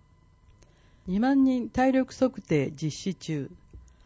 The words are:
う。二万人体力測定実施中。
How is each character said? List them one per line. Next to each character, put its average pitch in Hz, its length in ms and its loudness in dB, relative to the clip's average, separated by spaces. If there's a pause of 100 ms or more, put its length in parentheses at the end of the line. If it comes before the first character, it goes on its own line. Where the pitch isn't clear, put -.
(1080)
う。 185 40 -4
二 202 100 0
万 269 240 4
人 247 240 0
体 262 240 2
力 262 200 0
測 254 280 0
定 147 300 0
実 151 200 -6
施 - 240 -6
中。 147 340 -6 (560)